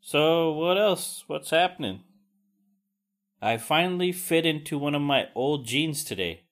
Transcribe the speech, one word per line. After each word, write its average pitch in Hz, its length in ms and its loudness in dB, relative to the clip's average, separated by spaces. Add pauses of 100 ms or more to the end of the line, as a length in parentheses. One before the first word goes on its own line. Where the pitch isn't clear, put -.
So, 160 500 4
what 170 260 2
else? 202 480 0
What's 151 240 -8
happening? 160 520 0 (1400)
I 113 160 0
finally 180 540 0
fit 165 340 0
into 156 320 -2
one 147 160 -2
of 147 80 -2
my 139 320 0
old 135 320 -2
jeans 147 380 -2
today. 90 480 -6